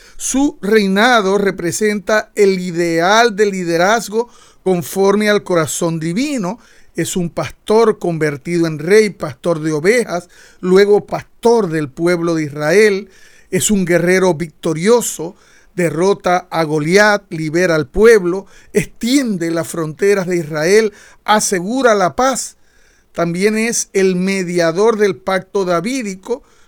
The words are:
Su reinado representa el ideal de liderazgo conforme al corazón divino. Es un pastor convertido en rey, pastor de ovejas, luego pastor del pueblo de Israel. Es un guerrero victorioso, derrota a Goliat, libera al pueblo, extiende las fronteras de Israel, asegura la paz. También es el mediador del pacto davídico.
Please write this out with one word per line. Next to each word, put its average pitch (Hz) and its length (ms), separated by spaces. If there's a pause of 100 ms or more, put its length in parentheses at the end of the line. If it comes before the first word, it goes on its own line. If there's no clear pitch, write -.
(160)
Su - 460
reinado 202 760
representa 196 960
el 196 240
ideal 180 760
de 208 120
liderazgo 196 800 (340)
conforme 196 640
al 208 140
corazón 165 560
divino. 196 580 (380)
Es 165 200
un 175 140
pastor 214 720
convertido 165 640
en 156 140
rey, 208 300
pastor 165 500
de 156 140
ovejas, 175 560 (320)
luego 196 440
pastor 220 640
del 156 200
pueblo 170 440
de 160 120
Israel. 185 640 (400)
Es 185 220
un 196 140
guerrero 175 480
victorioso, 170 1000 (400)
derrota 175 720
a 165 140
Goliat, 180 680
libera 165 440
al 156 120
pueblo, 196 600 (260)
extiende 214 800
las 165 160
fronteras 175 580
de 180 120
Israel, 170 540 (320)
asegura 214 680
la 185 220
paz. - 420 (540)
También 180 460
es 226 360
el 190 220
mediador 180 840
del 202 200
pacto 190 480
davídico. 202 760 (260)